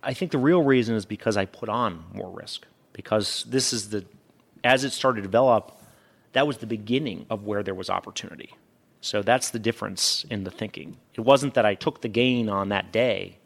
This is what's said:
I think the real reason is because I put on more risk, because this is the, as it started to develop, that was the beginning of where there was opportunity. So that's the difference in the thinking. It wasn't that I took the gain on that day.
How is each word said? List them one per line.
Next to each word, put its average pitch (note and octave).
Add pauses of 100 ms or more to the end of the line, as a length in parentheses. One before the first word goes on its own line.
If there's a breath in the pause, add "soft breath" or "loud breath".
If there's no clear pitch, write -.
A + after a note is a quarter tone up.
I C3
think F3+
the D3
real D#3+
reason B2+
is G#2
because G#2
I G2
put -
on G#2
more G2
risk, - (260)
because -
this B2
is G#2
the, G#2 (580)
as B2+
it C#3
started B2
to G2
develop, A2+ (540 soft breath)
that C#3
was C#3+
the -
beginning A2+
of G#2
where G#2
there F#2+
was F#2
opportunity. - (480)
So G#2
that's A#2+
the A#2+
difference G#2
in G#2
the F2+
thinking. - (180)
It -
wasn't C3+
that A#2+
I G#2
took -
the A#2+
gain A#2+
on G2
that F#2
day. G2+